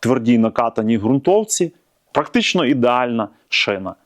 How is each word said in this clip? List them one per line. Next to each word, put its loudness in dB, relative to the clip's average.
твердій 2
накатаній 0
ґрунтовці. 0
Практично -2
ідеальна 0
шина. -4